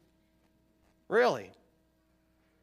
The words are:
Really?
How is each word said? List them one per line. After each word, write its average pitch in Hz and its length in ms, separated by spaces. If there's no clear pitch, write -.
Really? 170 420